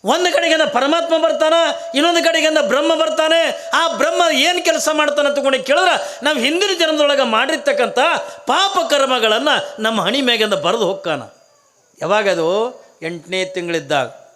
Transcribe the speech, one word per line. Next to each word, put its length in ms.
ಒಂದು 300
ಕಡೆಗಿಂದ 260
ಪರಮಾತ್ಮ 560
ಬರ್ತಾನ, 360
ಇನ್ನೊಂದು 280
ಕಡೆಗಿಂದ 340
ಬ್ರಹ್ಮ 380
ಬರ್ತಾನೆ. 800
ಆ 140
ಬ್ರಹ್ಮ 440
ಏನ್ 340
ಕೆಲಸ 280
ಮಾಡ್ತಾನೆ 360
ಅಂತ 100
ತಗೊಂಡು 240
ಕೇಳಿದ್ರೆ, 600
ನಾವು 140
ಹಿಂದಿನ 320
ಜನ್ಮದೊಳಗೆ 440
ಮಾಡಿರ್ತಕ್ಕಂಥ 760
ಪಾಪ 380
ಕರ್ಮಗಳನ್ನ 600
ನಮ್ಮ 220
ಹಣಿ 200
ಮ್ಯಾಗಿಂದ 320
ಬರೆದು 320
ಹೋಗ್ತಾನ. 380
ಯಾವಾಗದು? 840
ಎಂಟನೇ 420
ತಿಂಗಳಿದ್ದಾಗ. 600